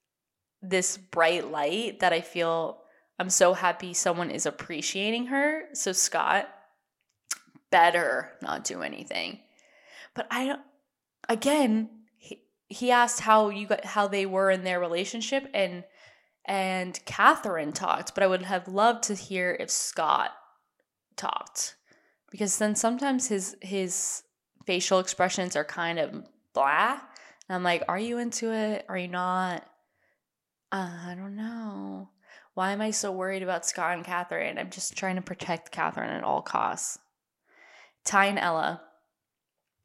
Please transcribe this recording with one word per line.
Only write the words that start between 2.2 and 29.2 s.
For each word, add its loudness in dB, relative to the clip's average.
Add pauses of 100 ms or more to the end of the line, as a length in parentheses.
feel, -2 (360)
I'm -4
so 8
happy -2
someone 0
is -4
appreciating -4
her. 0 (100)
So -2
Scott 2 (1300)
better 4 (100)
not -6
do -8
anything. -8 (720)
But -8
I -2
don't, -4 (680)
again, 2 (260)
he, -20 (260)
he 0
asked 4
how 8
you -4
got, 0
how 2
they 0
were 4
in 2
their 0
relationship, -2
and, 0 (640)
and -2
Catherine 2
talked, -2
but 0
I 6
would 0
have -4
loved 2
to -2
hear -4
if -6
Scott 2 (840)
talked, -6 (560)
because -2
then 0
sometimes 0
his, -4
his -4 (440)
facial 2
expressions 0
are 2
kind -4
of -4 (280)
blah. 2 (480)
And -2
I'm -2
like, 2
"Are 0
you -4
into -4
it? -2
Are -6
you -4
not?" -2 (1040)